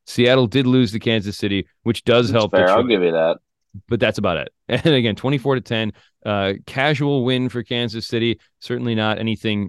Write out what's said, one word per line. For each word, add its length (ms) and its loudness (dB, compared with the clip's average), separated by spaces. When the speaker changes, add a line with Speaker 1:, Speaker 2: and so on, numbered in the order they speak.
Speaker 1:
Seattle 400 2
did 200 0
lose 260 2
to 80 -4
Kansas 360 -2
City, 300 -2
which 220 -2
does 240 4
Speaker 2:
That's 100 2
Speaker 1:
help 140 0
Speaker 2:
fair. 160 4
I'll 80 4
Speaker 1:
Detroit. 120 2
Speaker 2:
give 140 2
you 100 2
that. 260 2
Speaker 1:
But 120 -2
that's 160 0
about 220 -2
it. 200 -10
<laughs> 100 -20
And 180 0
again, 280 2
twenty-four 400 -2
to 60 -2
ten, 320 -4
uh, 300 -2
casual 600 0
win 260 0
for 120 -6
Kansas 460 -6
City. 320 -2
Certainly 360 -4
not 240 0
anything 500 -2